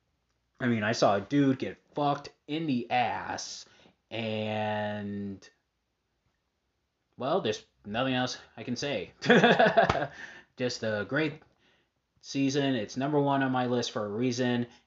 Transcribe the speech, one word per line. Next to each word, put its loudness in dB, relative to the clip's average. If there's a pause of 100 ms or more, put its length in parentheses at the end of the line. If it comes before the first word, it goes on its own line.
(600)
I 0
mean, 2
I 0
saw 4
a 0
dude 2
get -6 (180)
fucked -2 (180)
in -4
the -2
ass, -4 (440)
and, -4 (1700)
well, 0
there's -2 (220)
nothing -2
else -2 (200)
I -14
can -4
say. -6 (100)
<laughs> 6 (480)
Just -4
a 0
great 0 (880)
season. 0
It's -4
number 0
one 2
on 2
my 0
list 0
for -4
a -6
reason, 0 (180)